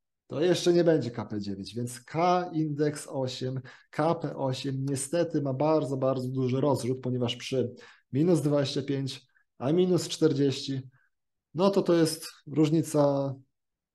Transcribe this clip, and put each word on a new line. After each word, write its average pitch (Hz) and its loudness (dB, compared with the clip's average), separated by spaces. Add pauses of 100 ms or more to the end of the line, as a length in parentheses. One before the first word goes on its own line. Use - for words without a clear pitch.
(260)
To 131 -6
jeszcze 175 2
nie 175 6
będzie 151 4
K 110 -8
P 104 -6
dziewięć, 98 -8
więc 120 -8
K 175 0
indeks 151 -2
osiem, 131 -4 (300)
K 160 2
P 160 -8
osiem 135 -4
niestety 160 0
ma 135 -2
bardzo, 147 0
bardzo 131 0
duży 131 0
rozrzut, 131 0
ponieważ 123 -2
przy 123 -2 (400)
minus 156 4
dwadzieścia 143 0
pięć, 135 -4 (320)
a 127 0
minus 180 2
czterdzieści, 135 0 (760)
no 190 4
to 196 2
to 175 4
jest 160 2 (180)
różnica, 143 2 (600)